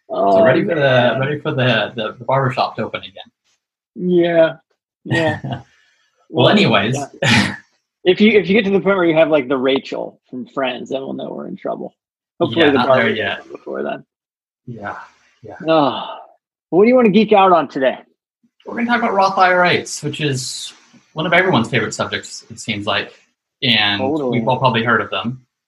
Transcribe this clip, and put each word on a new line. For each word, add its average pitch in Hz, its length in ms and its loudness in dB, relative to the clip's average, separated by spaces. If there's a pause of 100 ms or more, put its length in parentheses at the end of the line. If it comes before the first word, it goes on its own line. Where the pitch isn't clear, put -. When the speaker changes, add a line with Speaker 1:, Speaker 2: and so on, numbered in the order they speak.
Speaker 1:
Oh, - 300 2
Speaker 2:
So - 40 6
ready - 200 4
for 175 120 -2
the, 151 60 -2
Speaker 1:
man. 127 400 2
Speaker 2:
ready 143 180 -2
for 151 140 -6
the, 117 420 -2
the, 110 240 -8
the 123 60 -18
barbershop 131 520 -2
to 113 80 -6
open 98 180 -10
again. 95 280 -20 (640)
Speaker 1:
Yeah. 170 640 2 (480)
Yeah. 156 360 -2 (280)
Speaker 2:
<laughs> - 40 -20 (600)
Well, - 140 2
Speaker 1:
Well, - 20 6
Speaker 2:
anyways. 127 480 2 (260)
Speaker 1:
yeah. 101 340 2 (480)
If 180 180 2
you, 214 160 6
if 170 100 2
you 190 60 2
get 226 100 4
to 196 60 -2
the 196 100 2
point 196 160 0
where 180 80 2
you 160 120 2
have, 160 120 4
like, 143 200 0
the 135 100 0
Rachel 127 640 -4 (100)
from 123 160 -12
Friends, 123 440 -6
then 135 120 -6
we'll 135 100 -10
know 135 180 -10
we're - 180 -12
in - 80 -12
trouble. - 380 -10 (460)
Hopefully 165 240 2
Speaker 2:
Yeah, 147 60 6
Speaker 1:
the 135 80 2
Speaker 2:
not 123 80 0
there 131 80 4
Speaker 1:
barber's 113 240 0
Speaker 2:
yet. 98 220 -6
Speaker 1:
open - 120 -20
before 69 300 -10
then. 73 240 -10 (600)
Speaker 2:
Yeah, 101 340 -12 (420)
yeah. 98 140 -18 (100)
Speaker 1:
Oh. 156 500 0 (520)
What 185 160 4
do 233 40 6
you 254 60 6
wanna 240 160 4
geek 214 220 4
out 190 180 6
on 160 160 4
today? - 320 -2 (680)
Speaker 2:
We're - 120 -12
gonna 233 100 -2
talk 240 120 0
about 226 140 0
Roth 190 240 0
I 185 160 4
R 180 120 4
As, - 360 -2
which 147 200 -8
is 135 520 -6 (420)
one 156 120 -4
of 170 60 0
everyone's 170 360 2
favorite 107 240 -4
subjects, - 560 -8
it 110 120 -18
seems 104 260 -8
like. 104 260 -4 (480)
And 107 400 0
Speaker 1:
Totally. 131 380 -2
Speaker 2:
we've 113 80 -2
all 127 120 0
probably 117 260 0
heard 113 160 2
of 101 100 -8
them. 107 340 -6 (240)